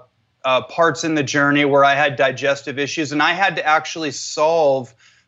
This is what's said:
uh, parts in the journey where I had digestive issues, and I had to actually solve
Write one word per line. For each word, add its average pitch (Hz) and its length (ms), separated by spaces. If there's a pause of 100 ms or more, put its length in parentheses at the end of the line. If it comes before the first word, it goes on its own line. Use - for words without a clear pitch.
(440)
uh, 131 180
parts 165 420
in 160 100
the 147 80
journey 143 420
where 139 200
I 139 100
had 143 220
digestive 135 640
issues, 143 340
and 151 100
I 165 100
had 180 240
to 139 100
actually 156 440
solve 151 840 (340)